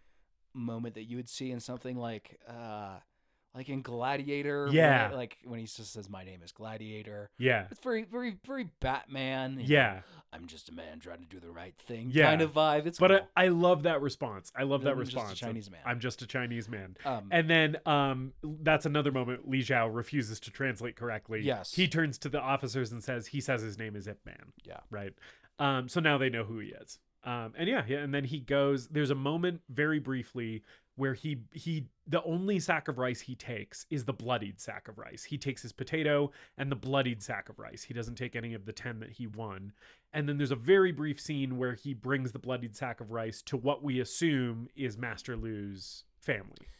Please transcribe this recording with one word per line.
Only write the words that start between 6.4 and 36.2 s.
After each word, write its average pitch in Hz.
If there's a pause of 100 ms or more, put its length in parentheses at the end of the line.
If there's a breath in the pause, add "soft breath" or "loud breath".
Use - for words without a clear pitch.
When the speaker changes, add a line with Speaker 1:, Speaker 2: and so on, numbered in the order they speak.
Speaker 1:
is 82
Gladiator." 107
Speaker 2:
Yeah. 120
Speaker 1:
It's -
very, 226
very, 226
very 262 (160)
Batman, 131
you 135
know, 123
Speaker 2:
Yeah. 127 (320 loud breath)
Speaker 1:
"I'm 85
just 80
a 82
man 80
trying 85
to 87
do 90
the 85
right 87
thing" 117
Speaker 2:
Yeah. 147
Speaker 1:
kind 160
of 151
vibe. 151
It's 170
Speaker 2:
But 185
Speaker 1:
cool. 196
Speaker 2:
I, 185
I -
love 170
that 156
response. 117
I 127
love 139
that 143
Speaker 1:
"I'm -
just 127
a -
Speaker 2:
response 107
of, 92
Speaker 1:
Chinese 113
man." 82
Speaker 2:
"I'm 120
just 120
a 120
Chinese 120
man." 95 (100)
Speaker 1:
Um, 110
Speaker 2:
And 165
then, 160
um, 135
that's 156
another 147
moment 127
Li 135
Xiao 117
refuses 113
to -
translate 120
correctly. 110
Speaker 1:
Yes. 113
Speaker 2:
He 180
turns 156
to -
the 143
officers 131
and 117
says, 123
he 135
says 123
his 107
name 110
is 104
Ip 104
Man. - (120)
Speaker 1:
Yeah. - (100)
Speaker 2:
Right? 101 (440 loud breath)
Um, 135
so 175
now 151
they 131
know 117
who 113
he 104
is. - (260)
Um, 120
and 170
yeah, 233
yeah, 135
and 143
then 143
he 135
goes, 139
there's 147
a 143
moment 165
very 147
briefly 120 (320 soft breath)
where 135
he, 143 (100)
he, 156 (180)
the 160
only 180
sack 160
of 127
rice 127
he 127
takes -
is 139
the -
bloodied 107
sack -
of 110
rice. -
He 147
takes 135
his 113
potato 147 (260 loud breath)